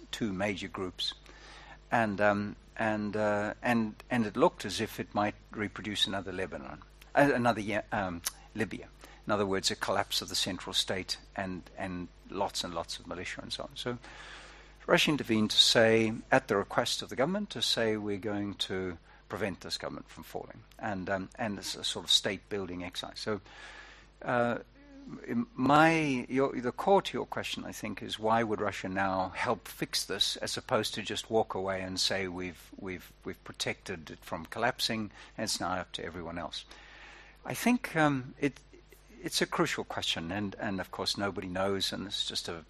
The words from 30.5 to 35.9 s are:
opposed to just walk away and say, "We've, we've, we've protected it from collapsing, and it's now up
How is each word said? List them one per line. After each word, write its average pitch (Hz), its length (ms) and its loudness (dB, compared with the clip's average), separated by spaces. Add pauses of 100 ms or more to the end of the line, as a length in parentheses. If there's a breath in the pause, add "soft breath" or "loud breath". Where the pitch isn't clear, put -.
opposed - 380 0
to 110 80 -4
just - 280 -6
walk 110 240 4
away 95 280 -2
and 95 180 -4
say, 98 260 0
"We've, 90 360 -6 (160)
we've, 92 340 -8 (120)
we've - 200 -10
protected 101 640 -6
it 90 120 -14
from 85 240 -6
collapsing, 113 640 0 (260 loud breath)
and 113 80 -4
it's - 160 -2
now 90 140 0
up 90 180 -4